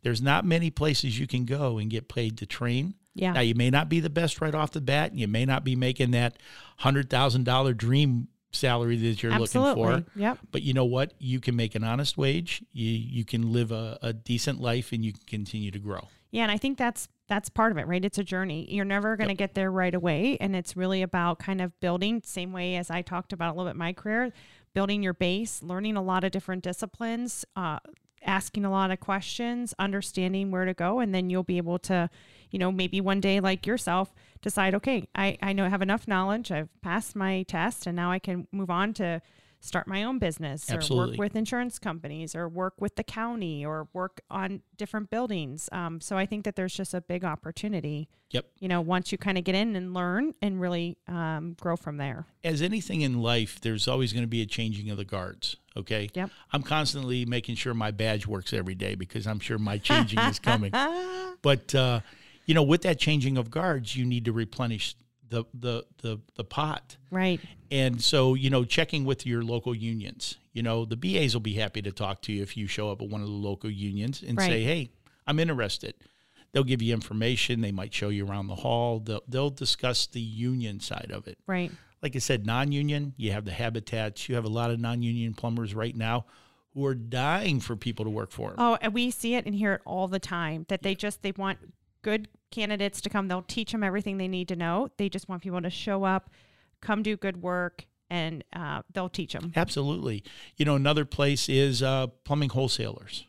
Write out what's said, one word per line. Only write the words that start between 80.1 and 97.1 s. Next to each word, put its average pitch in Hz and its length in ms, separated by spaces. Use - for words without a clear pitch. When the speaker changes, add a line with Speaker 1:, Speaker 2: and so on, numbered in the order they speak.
Speaker 1:
union 113 580
side - 340
of 101 140
it. - 100
Speaker 2:
Right. 180 220
Speaker 1:
Like 139 140
I 131 40
said, 117 260
non-union, 143 720
you 107 160
have 107 120
the 98 60
Habitats. 110 800
You 127 60
have 117 100
a 107 40
lot 117 220
of 117 80
non-union 117 540
plumbers 117 420
right 117 200
now 117 300
who 139 120
are 135 100
dying 135 640
for 117 160
people 110 300
to 110 60
work 107 200
for 107 200
'em. - 60
Speaker 2:
Oh, 233 240
and 208 120
we 240 180
see 233 240
it 247 100
and 202 100
hear 202 180
it - 120
all 185 220
the 190 120
time, 165 500
that 190 140
they 196 80
Speaker 1:
Yeah. 190 40
Speaker 2:
just, - 280
they 196 120
want 190 220
good 214 240
candidates 202 500
to 208 80
come. 196 180
They'll 180 140
teach - 320
'em 214 100
everything 196 340
they 185 100
need 180 220
to 185 60
know. 175 420
They 202 120
just 196 180
want 180 140
people 180 200
to 175 80
show 196 340
up, 190 260
come 214 240
do 208 140